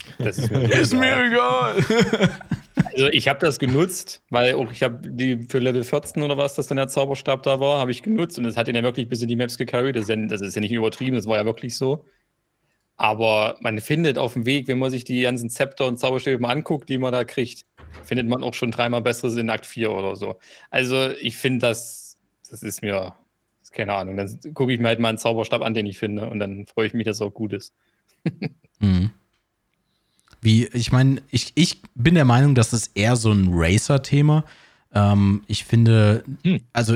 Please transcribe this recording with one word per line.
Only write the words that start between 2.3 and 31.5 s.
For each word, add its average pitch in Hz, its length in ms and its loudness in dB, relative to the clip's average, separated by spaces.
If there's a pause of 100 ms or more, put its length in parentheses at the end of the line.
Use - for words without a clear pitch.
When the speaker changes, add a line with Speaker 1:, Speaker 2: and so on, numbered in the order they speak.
Speaker 2:
<laughs> - 40 -18 (540)
Speaker 1:
Also 135 140 2
ich 147 200 2
hab 139 120 2
das 151 200 0
genutzt, 143 720 -2
weil 123 240 4
auch 127 180 -2
ich - 100 -12
hab 120 220 -2
die 127 460 -4
für 135 100 -2
Level 127 240 0
vierzehn 147 400 -4
oder 143 140 -2
was, 139 180 -2
das 143 120 -4
dann 135 100 -2
der 135 100 0
Zauberstab 139 560 -2
da 135 160 2
war, 139 200 2
hab 127 100 -2
ich 123 120 -6
genutzt 185 380 -2
und 120 60 -4
es 113 100 -4
hat 117 120 -2
ihn 120 80 -2
ja 117 60 0
wirklich 123 280 -2
bis 117 120 -6
in 117 60 -4
die 120 80 -2
Maps 120 220 -4
gecarried. 127 380 -2
Das 110 80 -2
ist 98 60 -4
ja, 110 60 0
das 107 260 -4
ist 98 140 -8
ja 107 60 -2
nicht 104 100 -4
übertrieben, 120 440 -2
das 101 100 -4
war 110 120 0
ja 104 80 0
wirklich 113 300 -6
so. 135 300 -4 (880)
Aber 110 640 2
man 110 180 -4
findet 151 380 0
auf 127 160 -2
dem 117 120 -4
Weg, 139 220 0
wenn 127 120 -2
man 131 100 0
sich 127 140 -6
die 123 180 -2
ganzen 123 280 -2
Zepter 135 380 -4
und 123 120 -4
Zauberstäbe 131 420 -2
mal 120 80 0
anguckt, 147 400 -4
die 135 80 -2
man 127 140 -2
da 123 120 0
kriegt, - 420 -8 (380)
findet 120 240 -4
man 127 160 -2
auch 123 100 -4
schon 117 180 -4
dreimal 120 300 0
besseres 120 360 -2
in 113 120 -2
Akt 110 160 -4
vier 110 260 -4
oder 98 240 -4
so. 98 240 -10 (320)
Also 131 480 0
ich 120 180 -8
find 127 240 -2
das, - 560 -4 (320)
das - 140 -18
ist - 180 -10
mir, 95 340 -6 (560)
keine 101 220 -6
Ahnung, 95 240 -4
dann 101 220 -8 (160)
guck 131 160 0
ich 117 80 0
mir 120 80 0
halt 117 120 0
mal 117 100 0
einen 110 100 -4
Zauberstab 113 420 -2
an, 110 140 -4
den 107 100 -2
ich 98 140 -10
finde 104 300 -6
und 110 100 -8
dann 98 260 -8
freue 110 220 -2
ich - 60 -6
mich, 113 120 -4
dass 107 160 -4
er 104 60 -2
auch 98 60 -10
gut 104 200 -6
ist. - 200 -12 (500)
<laughs> - 100 -4 (460)
Speaker 2:
Mhm. 95 300 2 (1300)
Wie, 110 280 4
ich 120 240 -4
mein, 131 280 4 (120)
ich, - 240 -2